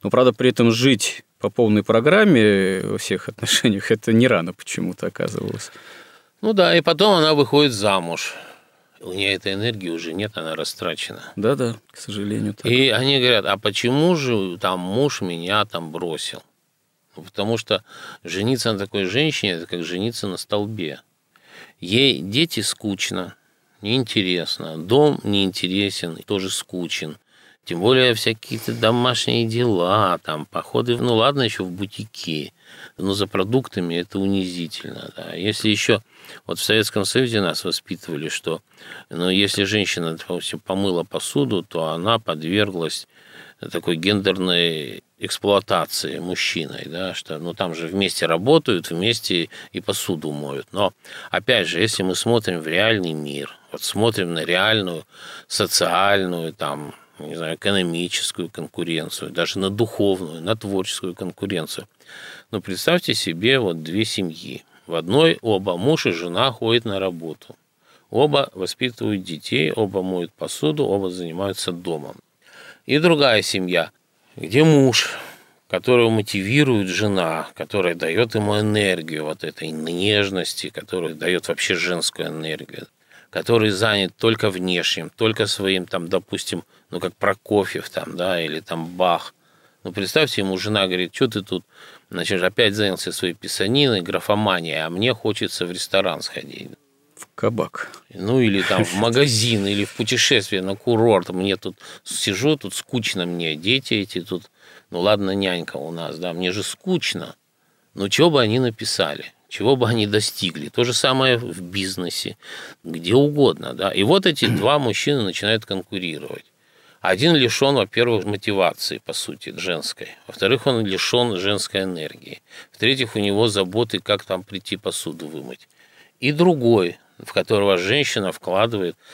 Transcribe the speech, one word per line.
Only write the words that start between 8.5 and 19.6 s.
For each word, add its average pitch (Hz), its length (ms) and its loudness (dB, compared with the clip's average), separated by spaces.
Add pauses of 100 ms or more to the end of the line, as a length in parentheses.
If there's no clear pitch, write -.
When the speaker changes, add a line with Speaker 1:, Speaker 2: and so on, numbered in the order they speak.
Speaker 2:
У 90 100 -12
нее 98 240 0
этой 95 180 -2
энергии 101 360 -2
уже 82 240 -6
нет, 104 240 -4
она 80 180 -6
растрачена. - 640 -6 (140)
Speaker 1:
Да-да, 117 400 0 (160)
к - 60 -20
сожалению, 104 560 -4
так. - 180 -8
Speaker 2:
И 131 180 6
они 131 300 2
говорят: 123 260 4
«А 98 120 2
почему 131 580 2
же 107 440 0
там 92 200 0
муж 107 420 0
меня 95 440 0
там 82 260 -8
бросил?» 82 500 -6 (760)
Ну, 80 60 -18
потому 107 340 -2
что - 260 -2 (400)
жениться 113 500 -2
на 98 60 -4
такой 98 260 -4
женщине, 110 480 0
это 82 140 -6